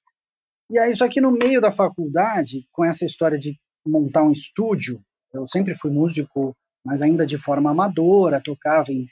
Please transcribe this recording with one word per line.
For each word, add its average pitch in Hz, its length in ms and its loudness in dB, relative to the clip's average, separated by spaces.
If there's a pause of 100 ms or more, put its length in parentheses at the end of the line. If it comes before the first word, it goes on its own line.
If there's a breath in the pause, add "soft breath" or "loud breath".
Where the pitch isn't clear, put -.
(680)
E 226 120 0
aí, 233 160 2
só 247 120 2
que 269 120 0
no 262 100 4
meio 247 300 2
da 214 100 4
faculdade, 160 1000 -2
com 170 120 0
essa 165 200 0
história 160 340 0
de 147 180 -8 (300)
montar 156 380 2
um 151 80 4
estúdio, 147 680 -4 (340)
eu 131 140 -8
sempre 185 260 -2
fui 151 160 -6
músico, 143 640 -2 (300)
mas 139 160 -4
ainda 160 240 2
de 143 140 -4
forma 147 320 -2
amadora, 170 680 2
tocava 147 540 -2
em 127 200 -6